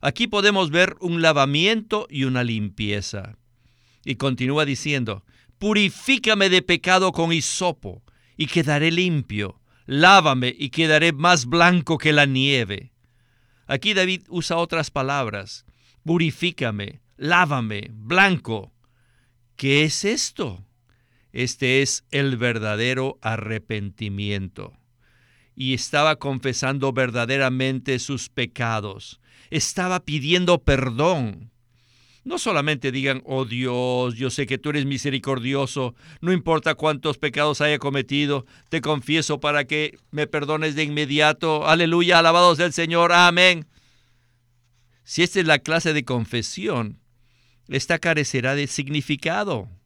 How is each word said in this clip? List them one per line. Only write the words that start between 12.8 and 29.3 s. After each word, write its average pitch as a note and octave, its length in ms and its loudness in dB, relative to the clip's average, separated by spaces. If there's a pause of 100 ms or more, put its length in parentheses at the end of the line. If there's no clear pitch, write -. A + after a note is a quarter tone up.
Aquí F#3 260 -2
David F#3 360 0
usa E3+ 280 -4
otras E3 340 -4
palabras. C3 720 -6 (400)
"Purifícame, D#3 960 -2 (160)
lávame, C#3 760 0
blanco". A2+ 800 -2 (840)
¿Qué C#3 260 2
es D#3 220 0
esto? C#3+ 600 -4 (680)
Este B2+ 500 0
es - 300 -4
el C#3 240 0
verdadero A#2+ 840 -2
arrepentimiento. G#2 1500 -6 (840)
Y C3 180 -2
estaba D3+ 420 0
confesando C3+ 760 -4
verdaderamente C3 1080 -2
sus B2+ 300 -8
pecados. A2 920 -6 (300)